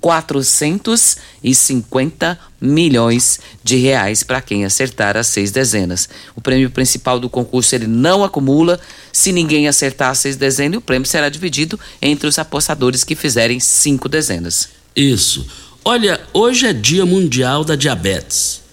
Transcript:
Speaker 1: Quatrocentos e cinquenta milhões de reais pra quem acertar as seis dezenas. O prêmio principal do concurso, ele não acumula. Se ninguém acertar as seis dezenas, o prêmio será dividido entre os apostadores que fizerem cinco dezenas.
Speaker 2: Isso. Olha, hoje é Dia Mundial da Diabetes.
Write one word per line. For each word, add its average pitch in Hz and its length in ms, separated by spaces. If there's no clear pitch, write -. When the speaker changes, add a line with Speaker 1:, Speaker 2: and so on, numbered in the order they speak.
Speaker 1:
Quatrocentos 160 1160
e 131 100
cinquenta 139 800
milhões 127 760
de 127 140
reais 123 480
pra 131 160
quem 101 240
acertar 101 520
as 113 120
seis 101 240
dezenas. 101 560
O 117 60
prêmio 131 300
principal 127 500
do 123 100
concurso, 123 460
ele 113 100
não 156 380
acumula. 165 560
Se - 180
ninguém 151 380
acertar 139 420
as 139 80
seis 139 160
dezenas, 139 440
o - 20
prêmio 131 260
será 147 220
dividido 160 500
entre 147 260
os 147 100
apostadores 143 680
que 160 100
fizerem 120 460
cinco - 480
dezenas. 95 640
Speaker 2:
Isso. 127 500
Olha, 214 360
hoje 240 320
é 214 60
Dia 151 340
Mundial 147 580
da 156 120
Diabetes. 98 840